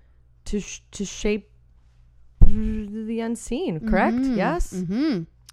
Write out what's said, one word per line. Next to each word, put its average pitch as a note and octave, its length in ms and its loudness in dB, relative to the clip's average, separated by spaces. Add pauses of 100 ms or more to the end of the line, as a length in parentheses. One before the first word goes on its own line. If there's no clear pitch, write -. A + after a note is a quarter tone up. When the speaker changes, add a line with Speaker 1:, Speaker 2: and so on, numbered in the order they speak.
(440)
Speaker 1:
to G3+ 160 -4
sh-, - 300 -14
to G3+ 160 -10
shape G#3 440 -6 (880)
the A3 800 4
unseen, A3+ 680 -6
correct? A3+ 280 2
Speaker 2:
Mm-hmm. B3+ 200 -2
Speaker 1:
Yes? C4+ 360 -2
Speaker 2:
Mm-hmm. G3 500 -4 (300)